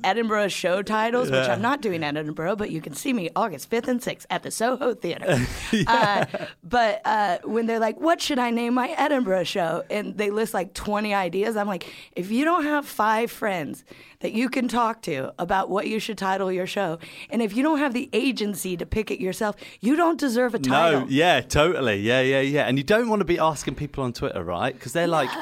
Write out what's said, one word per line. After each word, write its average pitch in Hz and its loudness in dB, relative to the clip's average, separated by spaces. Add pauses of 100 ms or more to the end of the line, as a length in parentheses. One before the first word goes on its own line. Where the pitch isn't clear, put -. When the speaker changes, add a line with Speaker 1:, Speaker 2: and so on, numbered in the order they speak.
Speaker 1:
Edinburgh 208 2
show 185 0
titles, 220 0
which 131 2
Speaker 2:
Yeah. 123 2
Speaker 1:
I'm 117 -2
not 233 0
doing 180 -2
Edinburgh, 151 -2
but 202 -4
you 160 -4
can 156 -10
see 269 -2
me 175 -2
August 180 -2
fifth 233 -2
and 247 0
sixth - -8
at 180 -4
the - -10
Soho 240 0
Theatre. 165 0
Speaker 2:
<laughs> 127 -2 (240)
Yeah. 208 4
Speaker 1:
Uh, 202 -6 (180)
but, 214 2
uh, 208 2
when 226 0
they're 226 0
like, 226 0
"What 339 4
should 285 0
I 240 2
name 233 0
my 247 0
Edinburgh 247 2
show?" 170 -2
And 196 -4
they 202 0
list, 214 -2
like, 190 -4
twenty 208 -2
ideas. 196 0
I'm 208 -2
like, 185 -4 (300)
"If 180 -6
you 247 2
don't 330 2
have 294 -2
five 220 0
friends 185 -4 (380)
that 175 -4
you 226 0
can 254 0
talk 226 0
to 135 -4
about 190 0
what 202 0
you 214 -2
should 208 -6
title 190 0
your 185 -2
show, 180 -2 (320)
and 220 0
if 202 -2
you 254 2
don't 311 2
have 277 0
the - -4
agency 208 -2
to 165 -6
pick 208 -4
it - -6
yourself, 202 -2 (240)
you 254 2
don't 330 2
deserve 247 2
a 151 -2
title." 139 4
Speaker 2:
No, 120 -4
yeah, 147 4
totally. 139 2
Yeah, 120 4
yeah, 135 4
yeah. 139 2
And 127 4
you 135 0
don't 220 4
wanna 208 2
be 170 2
asking 156 0
people 139 -6
on 123 -2
Twitter, 113 -4
right? 90 -2
'Cause - -10
they're 170 2 (120)
like, 131 2 (120)